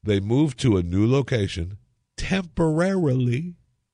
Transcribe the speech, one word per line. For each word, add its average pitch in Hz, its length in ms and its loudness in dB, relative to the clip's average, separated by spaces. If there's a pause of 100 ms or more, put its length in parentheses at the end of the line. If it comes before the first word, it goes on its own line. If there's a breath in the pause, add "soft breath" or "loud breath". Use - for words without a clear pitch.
They 101 180 0
moved 127 400 0
to 107 180 4
a 87 40 0
new 92 240 0
location 104 680 -2 (440)
temporarily 165 1300 0 (400)